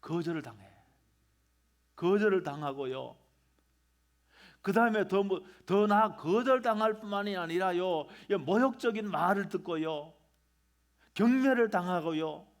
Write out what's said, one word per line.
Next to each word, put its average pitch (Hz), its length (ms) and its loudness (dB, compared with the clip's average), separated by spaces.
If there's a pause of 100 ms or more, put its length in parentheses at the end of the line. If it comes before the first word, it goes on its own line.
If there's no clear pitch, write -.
거절을 165 400 -4
당해. 101 260 -18 (1300)
거절을 190 480 2
당하고요. 135 720 -8 (1400)
그 196 120 -2
다음에 214 340 4
더 196 160 2
뭐, 185 200 -2 (220)
더 202 220 4
나-, 208 280 2
거절당할 226 840 0
뿐만이 202 360 -4
아니라요, 175 720 -2 (240)
이 202 60 2
모욕적인 214 760 0
말을 185 400 0
듣고요. 160 640 -6 (1000)
경멸을 247 560 2
당하고요. 165 760 -2 (140)